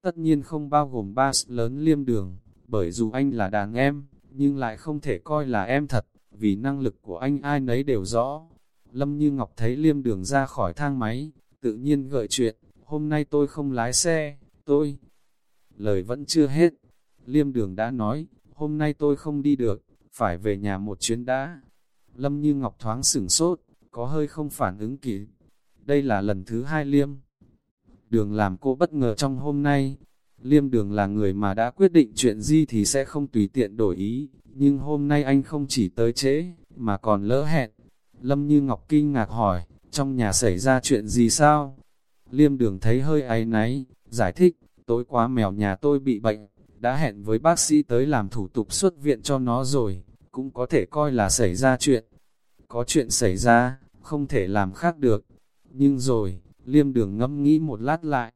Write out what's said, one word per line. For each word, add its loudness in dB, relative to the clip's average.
tất -4
nhiên 2
không -8
bao 2
gồm -6
ba 2
s -4
lớn -2
Liêm 2
Đường, -2
bởi 0
dù -2
anh 0
là -2
đàn -4
em, 0
nhưng 0
lại -6
không -8
thể -4
coi -4
là -2
em -2
thật, -2
vì 0
năng -4
lực -4
của -10
anh -2
ai -2
nấy -2
đều -2
rõ. -4
Lâm -4
Như 2
Ngọc -6
thấy 0
Liêm 2
Đường -2
ra 0
khỏi -4
thang -4
máy, -4
tự -2
nhiên -2
gợi -4
chuyện, 0
"Hôm -6
nay 0
tôi 2
không -6
lái -2
xe, -2
tôi." 0
Lời 0
vẫn -6
chưa 2
hết, 2
Liêm 0
Đường -4
đã -4
nói, -4
"Hôm -6
nay 0
tôi 0
không -6
đi 2
được, -2
phải -2
về -2
nhà -4
một -8
chuyến -4
đã." -6
Lâm -4
Như 2
Ngọc -4
thoáng -6
sửng -2
sốt, 0
có -8
hơi 0
không -8
phản -4
ứng -8
kịp. -8
Đây 2
là 0
lần -2
thứ -6
hai -2
Liêm 2
Đường 2
làm 0
cô -2
bất 0
ngờ 0
trong -2
hôm -4
nay, 0
Liêm 4
Đường 0
là 2
người 0
mà -2
đã 0
quyết 2
định 6
chuyện 0
gì 2
thì 0
sẽ 0
không -4
tùy 0
tiện -2
đổi 2
ý, -6
nhưng 4
hôm -2
nay 4
anh 2
không -6
chỉ 0
tới 0
trễ, 0
mà -2
còn 0
lỡ 0
hẹn. 0
Lâm 0
Như 6
Ngọc -2
kinh 2
ngạc 0
hỏi, 0
"Trong -2
nhà 2
xảy 2
ra 4
chuyện 0
gì 4
sao?" 4
Liêm 4
Đường 0
thấy 4
hơi 2
áy 0
náy, 0
giải 0
thích, 4
"Tối 0
qua 2
mèo 2
nhà -2
tôi 0
bị -2
bệnh, -2
đã -2
hẹn -2
với 0
bác 2
sĩ 2
tới 0
làm 0
thủ -6
tục -6
xuất -2
viện -2
cho -2
nó 0
rồi, -2
cũng -8
có -6
thể 2
coi -2
là 2
xảy 2
ra 4
chuyện." 2
"Có -4
chuyện 0
xảy 0
ra, 4
không -4
thể 0
làm 0
khác -4
được." 2
"Nhưng 2
rồi," 0
Liêm 2
Đường 0
ngẫm -2
nghĩ 4
một -4
lát -4
lại. -4